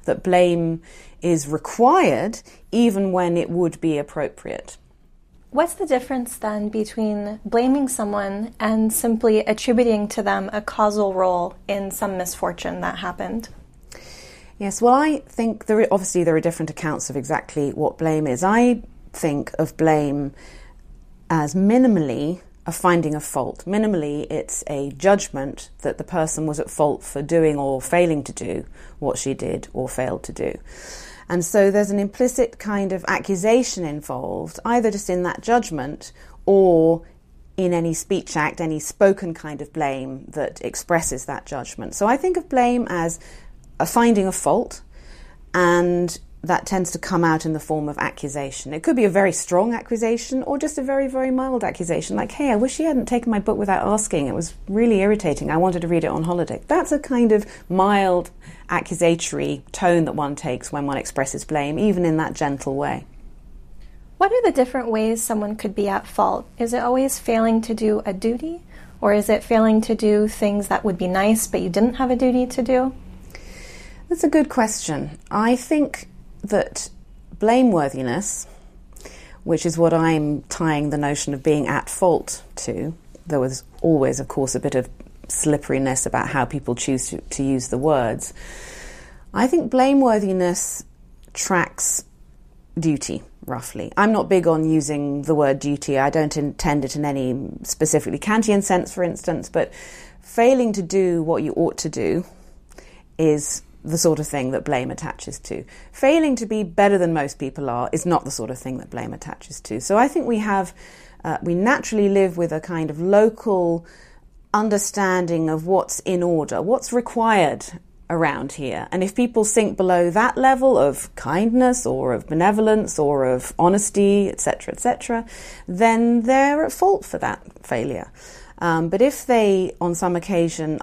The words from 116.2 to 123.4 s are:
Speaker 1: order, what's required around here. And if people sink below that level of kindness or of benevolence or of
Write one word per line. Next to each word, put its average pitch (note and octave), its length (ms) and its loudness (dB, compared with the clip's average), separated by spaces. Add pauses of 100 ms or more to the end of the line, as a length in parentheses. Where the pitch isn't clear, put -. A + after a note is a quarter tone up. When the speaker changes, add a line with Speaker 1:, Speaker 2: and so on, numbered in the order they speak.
Speaker 1:
order, E3 380 0
what's G#3+ 320 -2
required A3+ 720 2 (440)
around D#3 440 -2
here. A#2+ 380 -8
And F#3 140 0
if G3 100 -4
people A#3+ 300 2
sink G#3+ 320 2
below F3+ 340 4
that G#3+ 260 2
level C4 420 4
of C3+ 360 0
kindness A3+ 720 2
or C3 260 0
of - 140 -4
benevolence G#3 720 2
or C#3+ 280 2
of B2+ 320 0